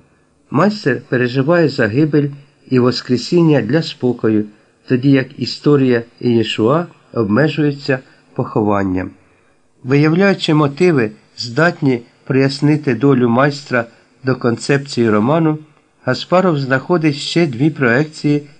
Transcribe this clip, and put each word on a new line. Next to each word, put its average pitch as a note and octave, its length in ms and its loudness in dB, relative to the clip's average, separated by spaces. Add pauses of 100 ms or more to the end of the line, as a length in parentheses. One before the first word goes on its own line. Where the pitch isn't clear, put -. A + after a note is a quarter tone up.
(500)
Майстер D3+ 580 0
переживає C3+ 600 0
загибель C#3+ 600 0 (420)
і B2+ 80 2
воскресіння B2+ 800 0
для C3 220 -2
спокою, A2+ 600 -2 (440)
тоді B2+ 220 0
як C3+ 300 0
історія B2+ 600 0 (180)
Ієшуа A#2+ 680 0 (260)
обмежується C#3 840 0 (360)
похованням. G2+ 760 -2 (760)
Виявляючи D#3+ 720 2
мотиви, C#3+ 560 2 (280)
здатні C3+ 640 -2 (220)
прояснити C#3 720 0
долю B2 340 2
майстра C3 560 0 (400)
до C3 120 -2
концепції B2 720 -2
роману, D3+ 480 2 (500)
Гаспаров F3 500 0
знаходить C#3 560 -2
ще - 320 -2
дві C3+ 240 0
проекції D3 720 0 (180)